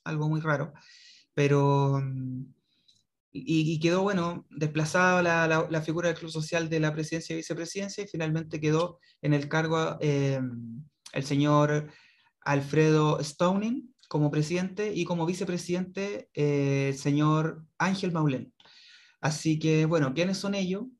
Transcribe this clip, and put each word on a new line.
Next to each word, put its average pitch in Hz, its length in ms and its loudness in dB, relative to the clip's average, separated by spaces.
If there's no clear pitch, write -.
algo 156 240 -2
muy 156 120 0
raro, 156 320 -2
pero, 139 680 4
mm, 131 400 -6
y, 160 380 0
y 151 60 -2
quedó, 175 220 2
bueno, 175 480 -2
desplazada 156 720 2
la, 165 280 2
la, 160 200 2
la 156 140 -2
figura 170 260 -2
del 165 80 0
Club 165 140 -12
Social 160 380 -2
de 160 100 0
la 156 160 2
presidencia 160 400 -6
y 165 40 -4
vicepresidencia, 185 680 -8
y - 20 -10
finalmente 160 540 -4
quedó 156 400 0
en 147 120 2
el 143 140 0
cargo, 160 520 0
eh, 139 400 0
el 139 120 -4
señor 147 640 4
Alfredo 151 800 2
Stauning 202 720 -2
como 151 220 2
presidente 180 640 -2
y 175 100 -2
como 165 220 -2
vicepresidente, 180 1080 -4
eh, 139 580 2
el 135 40 -8
señor 151 680 0
Ángel 185 340 -2
Maulén. 143 400 -2
Así 156 380 0
que, 156 280 2
bueno, 156 280 2
¿quiénes 190 240 0
son 202 160 -4
ellos? 196 300 -2